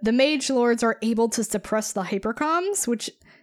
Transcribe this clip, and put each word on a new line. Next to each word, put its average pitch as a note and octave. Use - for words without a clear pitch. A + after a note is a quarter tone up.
the A3
Mage C4+
Lords A#3+
are A3+
able A3+
to A3+
suppress G#3+
the G3+
hypercoms, D#4
which A#3+